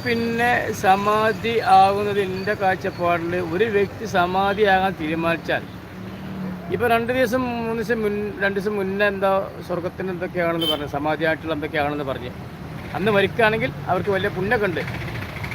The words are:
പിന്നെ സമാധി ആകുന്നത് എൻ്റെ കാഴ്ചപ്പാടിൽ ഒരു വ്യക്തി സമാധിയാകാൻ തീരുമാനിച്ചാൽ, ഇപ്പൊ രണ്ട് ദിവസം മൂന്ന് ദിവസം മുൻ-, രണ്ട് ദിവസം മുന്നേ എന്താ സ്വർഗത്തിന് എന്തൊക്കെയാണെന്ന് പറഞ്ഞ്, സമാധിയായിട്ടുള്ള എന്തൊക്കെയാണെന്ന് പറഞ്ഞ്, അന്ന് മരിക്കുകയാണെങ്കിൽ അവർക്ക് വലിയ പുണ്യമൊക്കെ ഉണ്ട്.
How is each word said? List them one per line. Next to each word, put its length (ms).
പിന്നെ 680
സമാധി 880
ആകുന്നത് 600
എൻ്റെ 340
കാഴ്ചപ്പാടിൽ 840
ഒരു 280
വ്യക്തി 420
സമാധിയാകാൻ 960
തീരുമാനിച്ചാൽ, 600
ഇപ്പൊ 140
രണ്ട് 260
ദിവസം 280
മൂന്ന് 420
ദിവസം 180
മുൻ-, 400
രണ്ട് 180
ദിവസം 160
മുന്നേ 320
എന്താ 420
സ്വർഗത്തിന് 420
എന്തൊക്കെയാണെന്ന് 640
പറഞ്ഞ്, 160
സമാധിയായിട്ടുള്ള 680
എന്തൊക്കെയാണെന്ന് 500
പറഞ്ഞ്, 260
അന്ന് 160
മരിക്കുകയാണെങ്കിൽ 600
അവർക്ക് 220
വലിയ 200
പുണ്യമൊക്കെ 360
ഉണ്ട്. 140